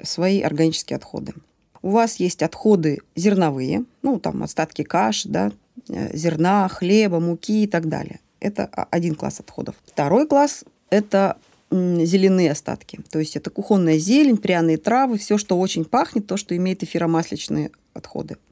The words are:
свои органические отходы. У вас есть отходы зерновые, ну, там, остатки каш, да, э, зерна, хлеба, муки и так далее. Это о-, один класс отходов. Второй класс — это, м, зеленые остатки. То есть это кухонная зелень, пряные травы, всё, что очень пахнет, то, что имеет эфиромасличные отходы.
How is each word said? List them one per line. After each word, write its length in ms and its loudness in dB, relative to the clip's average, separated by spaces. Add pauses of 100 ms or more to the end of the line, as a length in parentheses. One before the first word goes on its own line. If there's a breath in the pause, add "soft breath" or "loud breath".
свои 380 0
органические 560 0
отходы. 360 -12 (480)
У 100 -4
вас 260 2
есть 260 -2
отходы 560 2 (160)
зерновые, 720 0 (160)
ну, 180 0
там, 240 -4
остатки 380 -4
каш, 420 0
да, 280 -2 (360)
э, 300 -8
зерна, 500 2
хлеба, 540 2
муки 420 0
и 40 0
так 200 -2
далее. 320 -8 (220)
Это 240 -4
о-, 260 -8
один 240 -2
класс 240 -8
отходов. 360 -12 (100)
Второй 420 2
класс — 380 2 (240)
это, 480 2 (340)
м, 320 0
зеленые 480 4
остатки. 480 -8 (120)
То 80 -4
есть 180 -6
это 120 -8
кухонная 480 2
зелень, 400 4
пряные 400 2
травы, 400 0
всё, 200 0
что 200 0
очень 280 -2
пахнет, 420 -2
то, 80 -4
что 220 -6
имеет 260 -2
эфиромасличные 880 -2 (220)
отходы. 420 -12 (160)